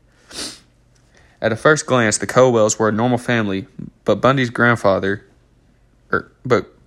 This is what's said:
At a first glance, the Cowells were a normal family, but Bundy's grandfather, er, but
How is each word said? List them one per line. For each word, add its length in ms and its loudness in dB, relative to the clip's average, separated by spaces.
At 140 -2
a 40 -6
first 280 0
glance, 320 0
the 100 -6
Cowells 520 2
were 100 0
a 40 -2
normal 260 0
family, 480 -4
but 160 0
Bundy's 260 2
grandfather, 800 0
er, 220 -6
but 260 -2